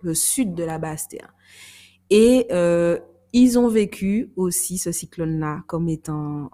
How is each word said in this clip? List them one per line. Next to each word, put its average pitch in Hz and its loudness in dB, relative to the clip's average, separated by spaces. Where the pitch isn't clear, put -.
le 165 -4
sud 202 -2
de 170 -6
la 160 -8
Basse-Terre. - -12
Et, 233 6
euh, 170 2
ils 247 6
ont 240 4
vécu 208 -2
aussi 180 -4
ce 170 -6
cyclone-là 160 -6
comme 170 -4
étant... 151 -6